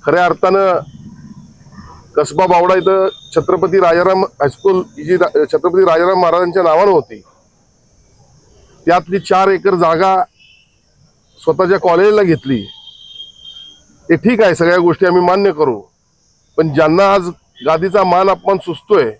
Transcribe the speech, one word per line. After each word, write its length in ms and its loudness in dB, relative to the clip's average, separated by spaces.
खऱ्या 200 0
अर्थानं 540 0
कसबा 300 -2
बावडा 280 2
इथं 340 0
छत्रपती 460 0
राजाराम 440 2
हायस्कूल 580 -2
ही 80 -16
जी 120 0
रा-, 280 0
छत्रपती 400 0
राजाराम 360 0
महाराजांच्या 420 0
नावानं 280 2
होती, 320 -2
त्यातली 340 -2
चार 280 0
एकर 280 0
जागा 380 0
स्वतःच्या 400 -2
कॉलेजला 420 2
घेतली. 420 -2
ते 80 2
ठीक 260 0
आहे, 120 2
सगळ्या 240 0
गोष्टी 280 0
आम्ही 160 2
मान्य 300 2
करू, 260 -2
पण 160 0
ज्यांना 380 2
आज 160 -2
गादीचा 380 0
मान 260 2
अपमान 280 -2
सुचतोय 460 -2